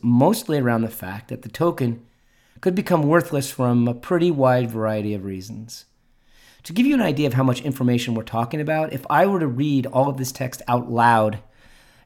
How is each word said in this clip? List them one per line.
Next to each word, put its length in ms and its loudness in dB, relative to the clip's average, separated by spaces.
mostly 560 2
around 220 2
the 80 -2
fact 400 -10
that 140 -10
the 80 -16
token 540 -2
could 120 2
become 280 -2
worthless 480 0
from 360 0
a 80 -2
pretty 360 0
wide 400 2
variety 420 -2
of 140 -6
reasons. 580 -12
To 80 -14
give 140 2
you 80 4
an 80 2
idea 240 0
of 80 0
how 100 2
much 160 2
information 540 0
we're 100 -4
talking 360 -4
about, 340 -2
if 140 -10
I 180 4
were 140 2
to 60 0
read 400 0
all 220 2
of 80 -4
this 160 -6
text 340 -8
out 240 0
loud 480 4